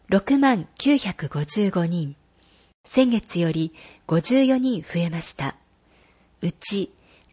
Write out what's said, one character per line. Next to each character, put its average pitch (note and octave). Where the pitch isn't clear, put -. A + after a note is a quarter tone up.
六 G3
万 B3+
九 C#4+
百 F3
五 D3
十 G3+
五 F3
人。 E3
先 B3+
月 G3+
よ E3
り D#3+
五 E3
十 C4
四 C4
人 B3+
増 -
え E3+
ま E3
し -
た。 -
う E3+
ち、 -